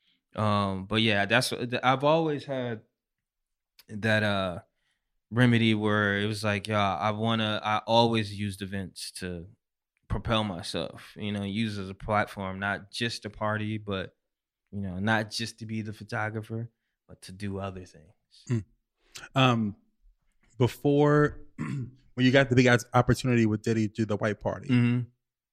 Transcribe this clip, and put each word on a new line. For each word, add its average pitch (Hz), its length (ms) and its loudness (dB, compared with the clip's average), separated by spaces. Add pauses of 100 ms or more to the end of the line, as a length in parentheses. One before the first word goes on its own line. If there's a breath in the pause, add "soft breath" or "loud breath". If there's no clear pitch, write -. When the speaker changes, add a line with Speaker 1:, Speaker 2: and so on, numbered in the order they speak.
(380)
Speaker 1:
Um, 101 480 0
but 110 160 0
yeah, 104 240 2
that's, 117 280 2 (300)
I've 135 220 2
always 156 400 2
had 123 360 -6 (1080)
that, 107 340 0
uh, 95 360 -2 (760)
remedy 117 400 4
where 104 460 2
it 104 80 -2
was 107 180 -6
like, 101 220 -2
"Yeah, 101 300 0
I 104 140 0
wanna," 110 520 -2
I 107 140 0 (100)
always 113 460 4
used 101 280 -6
events 95 580 -10
to 90 280 -8 (600)
propel 110 340 0
myself, - 720 -8
you 107 160 -6
know, 101 120 -4
use 104 360 -4
as 95 100 -10
a 98 40 -12
platform, 101 640 -4
not 101 320 -6
just - 320 -6
to 107 60 -10
party, 107 480 -4
but, 101 360 -8 (600)
you 101 80 -8
know, 92 180 -8
not 110 320 0
just - 280 -8
to 113 60 -10
be 110 160 -6
the 107 120 -10
photographer, 110 760 -8 (380)
but 92 140 -20
to - 100 -18
do 98 280 -8
other 92 260 -10
things. - 600 -20
Speaker 2:
Hmm. 120 120 -2 (760 loud breath)
Um, 117 420 2 (840)
before, 147 840 2 (100)
<clears throat> - 80 -20
when 139 320 -8 (280)
you 127 140 6
got 135 180 6
the 120 80 2
big 127 80 8
ass 120 180 6 (100)
opportunity 120 520 4
with 104 160 0
Diddy 113 260 0
to 98 60 -8
do 113 120 0
the 104 120 -2
white 107 240 -2
party, 98 260 -6
Speaker 1:
Mm-hmm. 123 320 4 (540)